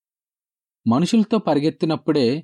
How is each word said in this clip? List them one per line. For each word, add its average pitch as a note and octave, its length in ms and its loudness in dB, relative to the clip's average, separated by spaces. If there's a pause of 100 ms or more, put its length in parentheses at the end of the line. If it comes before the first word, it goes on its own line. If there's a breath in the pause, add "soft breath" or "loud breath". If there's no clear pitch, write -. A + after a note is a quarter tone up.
(880)
మనుషులతో F3+ 500 2
పరిగెత్తినప్పుడే D3+ 1080 -2